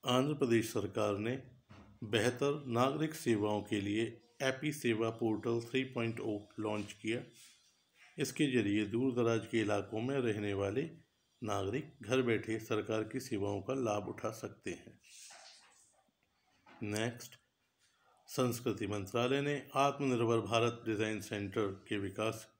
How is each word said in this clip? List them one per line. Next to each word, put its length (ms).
आंध्र 300
प्रदेश 380
सरकार 460
ने 180
बेहतर 640
नागरिक 460
सेवाओं 480
के 180
लिए 240
एपी 300
सेवा 380
पोर्टल 520
थ्री 220
पॉइंट 360
ओ 180
लॉन्च 320
किया। 300
इसके 280
जरिए 400
दूर 280
दराज 320
के 140
इलाकों 400
में 160
रहने 380
वाले 280
नागरिक 500
घर 200
बैठे 360
सरकार 460
की 160
सेवाओं 420
का 120
लाभ 340
उठा 220
सकते 400
हैं। 280
नेक्स्ट, 500
संस्कृति 580
मंत्रालय 540
ने 220
आत्मनिर्भर 640
भारत 460
डिजाइन 340
सेंटर 460
के 100
विकास 480